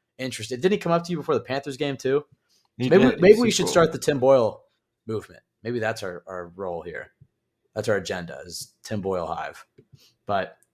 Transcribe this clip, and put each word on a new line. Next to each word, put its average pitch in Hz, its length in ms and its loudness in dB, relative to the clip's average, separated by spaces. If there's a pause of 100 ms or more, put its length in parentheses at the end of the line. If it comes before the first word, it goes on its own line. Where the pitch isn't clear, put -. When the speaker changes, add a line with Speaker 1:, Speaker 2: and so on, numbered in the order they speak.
(180)
Speaker 1:
interested. 123 420 -8
Didn't 185 120 2
he 208 60 0
come 170 120 -4
up 170 140 2
to 170 80 -8
you 170 60 -4
before 147 160 0
the 117 60 2
Panthers 139 360 -8
game 139 200 -4
too? 139 280 0 (540)
Speaker 2:
He 127 120 -2
Speaker 1:
Maybe, 196 140 8
Speaker 2:
did. 247 160 2
Speaker 1:
maybe 196 140 10
Speaker 2:
He's 226 80 6
Speaker 1:
we 233 100 2
Speaker 2:
so - 60 -2
Speaker 1:
should 180 80 0
Speaker 2:
cool. - 60 -4
Speaker 1:
start 165 200 4
the - 60 -10
Tim 147 200 -2
Boyle 127 460 4 (420)
movement. 104 360 -10 (200)
Maybe 120 160 -6
that's 110 240 -4
our, 87 240 -10
our 90 220 -10
role 87 340 -8
here. - 300 -14 (600)
That's 110 140 -4
our 107 80 2
agenda, 87 480 -8
is - 280 -16 (100)
Tim 107 180 -8
Boyle 90 260 -4
Hive. 76 380 -10 (640)
But 98 300 -4 (160)